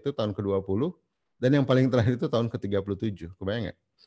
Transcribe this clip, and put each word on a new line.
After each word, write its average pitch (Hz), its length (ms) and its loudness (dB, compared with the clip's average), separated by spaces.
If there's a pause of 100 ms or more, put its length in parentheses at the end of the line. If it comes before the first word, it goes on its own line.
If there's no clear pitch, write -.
itu - 160 -6
tahun 107 160 -2
kedua 98 320 -2
puluh, 117 320 -2 (400)
dan 139 240 4
yang 127 80 2
paling 131 240 4
terakhir 123 240 4
itu 127 80 -4
tahun 120 240 0
ketiga 101 320 -4
puluh 98 160 -4
tujuh. 92 400 -8
Kebayang 98 320 -4
nggak? - 100 -12 (280)